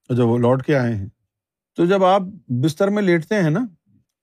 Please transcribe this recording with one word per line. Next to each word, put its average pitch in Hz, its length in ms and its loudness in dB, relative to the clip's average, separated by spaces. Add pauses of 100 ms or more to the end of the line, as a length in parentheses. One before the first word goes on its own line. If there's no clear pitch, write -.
اور 123 60 -2
جب 120 120 2
وہ 120 100 2
لوٹ 127 280 2
کے 147 120 2
آئے 120 180 -2
ہیں، 98 120 -8 (680)
تو 170 100 0
جب 190 200 2
آپ 196 160 4 (260)
بستر 151 400 -2
میں 208 160 -2
لیٹتے 170 320 0
ہیں 175 140 2
نا 220 160 -2 (580)